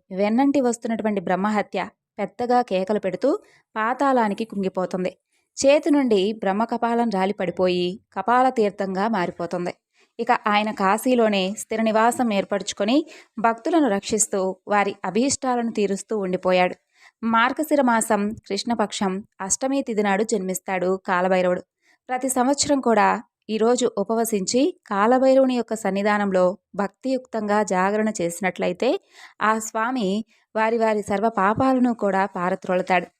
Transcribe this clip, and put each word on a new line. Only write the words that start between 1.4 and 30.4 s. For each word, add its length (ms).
పెద్దగా 420
కేకలు 380
పెడుతూ 400
పాతాళానికి 720
కుంగిపోతుంది. 720
చేతి 260
నుండి 420
బ్రహ్మకపాలం 760
రాలి 240
పడిపోయి 640
కపాల 320
తీర్థంగా 580
మారిపోతుంది. 640
ఇక 120
ఆయన 400
కాశీలోనే 880
స్థిర 220
నివాసం 520
ఏర్పరచుకొని 720
భక్తులను 500
రక్షిస్తూ 680
వారి 280
అభీష్టాలను 640
తీరుస్తూ 480
ఉండిపోయాడు. 560
మార్గశిర 580
మాసం 480
కృష్ణపక్షం 920
అష్టమి 400
తిథి 220
నాడు 200
జన్మిస్తాడు 840
కాలభైరవుడు. 540
ప్రతి 200
సంవత్సరం 520
కూడా 420
ఈరోజు 480
ఉపవసించి 880
కాలభైరవుని 680
యొక్క 180
సన్నిధానంలో 840
భక్తియుక్తంగా 880
జాగరణ 480
చేసినట్లయితే 800
ఆ 180
స్వామి 640